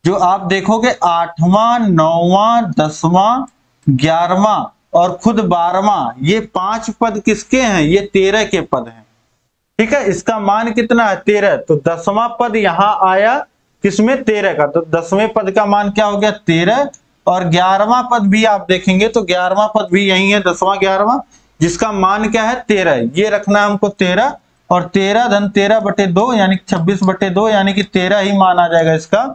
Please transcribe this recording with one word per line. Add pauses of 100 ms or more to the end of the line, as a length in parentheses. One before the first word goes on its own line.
जो
आप
देखोगे,
आठवां,
नौवां,
दसवां, (440)
ग्यारहवां (300)
और
खुद
बारहवां, (100)
ये (160)
पांच
पद
किसके
हैं?
ये (120)
तेरह
के
पद
हैं, (760)
ठीक
है?
इसका
मान
कितना
है?
तेरह।
तो (100)
दसवां (120)
पद
यहाँ
आया (460)
किसमें?
तेरह
का।
तो
दसवें
पद
का
मान
क्या
हो
गया?
तेरह। (380)
और
ग्यारहवां (100)
पद
भी
आप
देखेंगे
तो
ग्यारहवां
पद
भी
यही
है,
दसवां,
ग्यारहवां, (400)
जिसका
मान
क्या
है?
तेरह।
ये
रखना
है
हमको
तेरह, (340)
और
तेरह
धन
तेरह
बटे
दो
यानी
कि
छब्बीस
बटे
दो,
यानी
कि
तेरह
ही
मान
आ
जाएगा
इसका। (120)